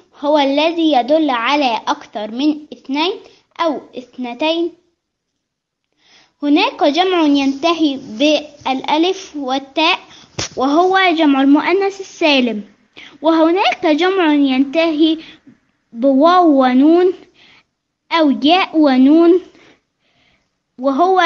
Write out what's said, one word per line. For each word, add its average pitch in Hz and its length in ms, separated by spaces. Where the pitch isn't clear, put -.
هو 294 160
الذي 302 540
يدل 285 380
على 247 580
أكثر 220 440
من 294 280
اثنين 311 400
أو 311 220
اثنتين. 311 760
هناك 349 400
جمع 339 380
ينتهي 285 760
بالألف 294 1400
والتاء، 277 640
وهو 339 420
جمع 285 240
المؤنث 349 580
السالم، 262 640
وهناك 330 640
جمع 330 480
ينتهي 294 840
بواو 277 520
ونون 311 520
أو 311 200
ياء 339 340
ونون، 311 640
وهو 330 460